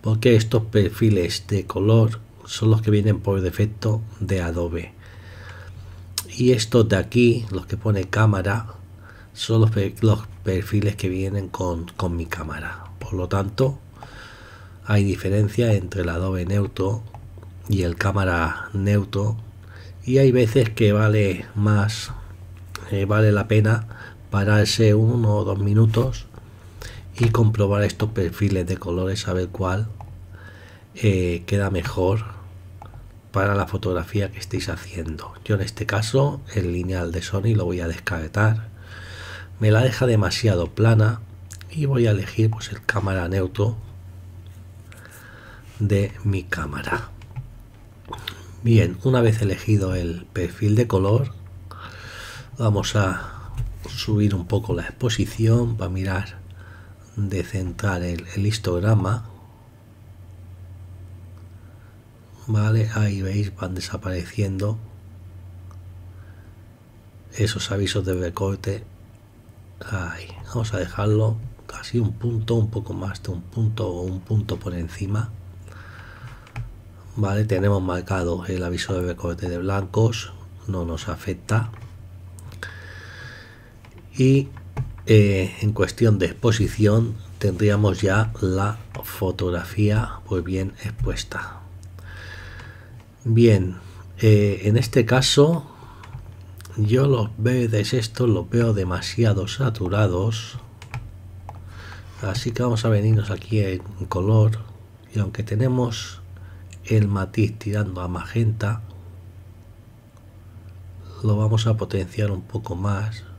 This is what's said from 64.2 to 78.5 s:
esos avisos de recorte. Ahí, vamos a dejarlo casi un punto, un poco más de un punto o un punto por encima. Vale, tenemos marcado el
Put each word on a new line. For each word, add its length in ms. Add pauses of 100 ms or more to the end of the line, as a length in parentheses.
esos 380
avisos 340
de 100
recorte. 680 (1080)
Ahí, 380 (200)
vamos 260
a 40
dejarlo 600 (280)
casi 320
un 140
punto, 440
un 140
poco 220
más 300
de 80
un 120
punto 460
o 140
un 180
punto 380
por 160
encima. 560 (1900)
Vale, 280
tenemos 380
marcado 640
el 160